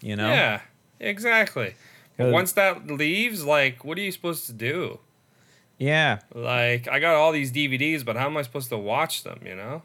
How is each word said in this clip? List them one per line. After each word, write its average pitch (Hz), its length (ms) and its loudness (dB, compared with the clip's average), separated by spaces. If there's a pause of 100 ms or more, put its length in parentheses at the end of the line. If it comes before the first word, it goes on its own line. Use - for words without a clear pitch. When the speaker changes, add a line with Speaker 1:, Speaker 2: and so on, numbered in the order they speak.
Speaker 1:
you 104 140 -6
know? 107 140 0
Speaker 2:
Yeah, 117 320 2 (400)
exactly. 208 720 0 (420)
But 127 80 2
Speaker 1:
'Cause 127 80 4
Speaker 2:
once 180 180 2
that 190 360 2
leaves, 165 580 0
like, 139 400 2
what 160 120 -6
are 202 40 -4
you 196 100 -4
supposed 170 360 -6
to 131 40 -14
do? 120 480 -4 (760)
Speaker 1:
Yeah. 143 420 2 (160)
Speaker 2:
Like, 120 540 0
I 135 100 0
got 165 160 4
all 156 160 6
these 143 200 0
D 147 160 0
V 131 100 -2
Ds, 147 260 0
but 113 140 -4
how 131 80 0
am 151 100 -2
I 151 60 -2
supposed 131 260 -8
to 117 100 -6
watch 113 460 -2
them, - 220 -12
you 95 100 -12
know? 123 300 -10